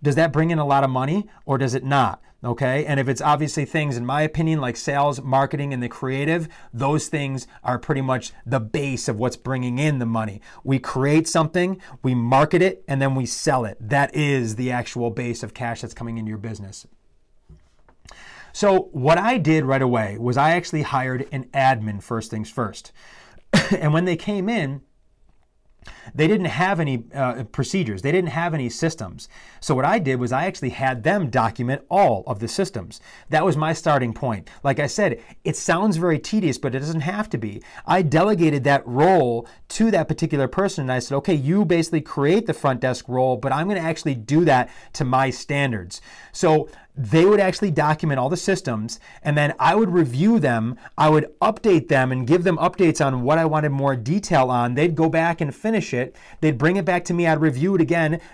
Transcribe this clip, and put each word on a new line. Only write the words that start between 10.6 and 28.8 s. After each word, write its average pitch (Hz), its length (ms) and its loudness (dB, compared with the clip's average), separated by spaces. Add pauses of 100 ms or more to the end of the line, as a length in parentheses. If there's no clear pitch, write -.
We 135 140 2
create 147 500 0
something, 180 540 0 (220)
we 131 100 0
market 131 480 4
it, 185 260 2
and 135 140 -2
then 135 140 0
we 131 100 0
sell 131 400 -2
it. 98 160 -10
That 139 340 0
is 135 400 0
the 127 160 -4
actual 120 380 -4
base 120 320 -6
of 107 140 -12
cash 117 260 -8
that's 117 140 -12
coming 117 240 -8
into 107 100 -6
your 107 80 -8
business. 101 480 -12 (1700)
So 190 380 2
what 143 260 2
I 220 220 2
did 156 260 2
right 135 160 2
away 110 380 0
was 120 180 0
I 151 140 4
actually 160 320 -2
hired 131 480 -4
an 131 140 -6 (100)
admin 113 480 2
first 113 260 -6
things 110 220 -8
first. - 400 -6 (600)
<coughs> - 200 2
And 156 220 2
when 170 120 2
they 175 100 0
came 196 320 -4
in, 143 340 -4 (1300)
they 151 140 2
didn't 185 200 2
have 175 340 -2
any, 131 320 -4
uh, 123 320 -4
procedures. 120 560 -4
They 139 100 -2
didn't 180 200 0
have 165 220 -4
any 135 140 -4
systems. 117 600 -6 (320)